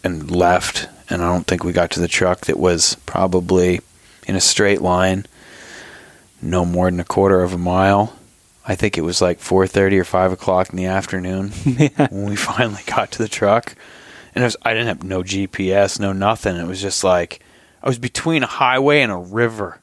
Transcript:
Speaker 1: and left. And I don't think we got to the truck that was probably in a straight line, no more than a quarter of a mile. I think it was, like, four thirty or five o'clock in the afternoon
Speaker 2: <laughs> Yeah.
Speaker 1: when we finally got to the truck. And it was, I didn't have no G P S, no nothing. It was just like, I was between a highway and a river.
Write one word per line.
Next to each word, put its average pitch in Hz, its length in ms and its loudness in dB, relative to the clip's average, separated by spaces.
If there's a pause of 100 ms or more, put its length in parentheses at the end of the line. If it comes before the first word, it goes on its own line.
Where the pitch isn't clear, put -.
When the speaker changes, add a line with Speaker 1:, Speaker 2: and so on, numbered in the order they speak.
Speaker 1:
and 80 260 -6
left. 87 580 0 (220)
And 87 120 -2
I 87 100 0
don't 90 140 -2
think 90 200 -2
we 87 80 -2
got 87 180 0
to - 80 -6
the 87 80 0
truck 90 380 0
that - 120 0
was 87 380 2 (100)
probably 90 760 2 (440)
in 98 120 -2
a 90 40 0
straight 101 400 2
line, 92 440 0 (1160)
no 90 240 0
more 90 240 2
than 90 120 -2
a - 20 -4
quarter 98 400 4
of 90 100 -2
a 90 40 -4
mile. 95 580 2 (500)
I 92 100 -2
think 101 220 -2
it 85 40 -2
was, 85 200 -2
like, 90 180 2
four 95 280 2
thirty 98 320 4
or 90 60 0
five 92 260 2
o'clock 92 380 0
in - 80 -8
the 92 80 -4
afternoon 95 720 -4
Speaker 2:
<laughs> - 80 -6
Yeah. 135 440 2
Speaker 1:
when 101 200 -6
we 101 80 -4
finally 110 480 -4
got - 260 -2
to - 100 -14
the 110 60 -2
truck. 107 480 0 (580)
And - 100 -2
it - 20 2
was, 117 180 -2
I 113 100 0
didn't 113 140 -2
have 92 160 -6
no 95 180 -4
G 98 260 -4
P 95 260 -2
S, 98 260 2
no 98 140 -2
nothing. 98 420 -2
It 85 120 -6
was 92 140 -8
just 98 220 -4
like, 90 380 0 (420)
I - 60 -2
was 120 100 -2
between 143 440 -2
a 113 40 -4
highway 139 540 2
and 117 100 0
a 92 60 -6
river. 104 640 -2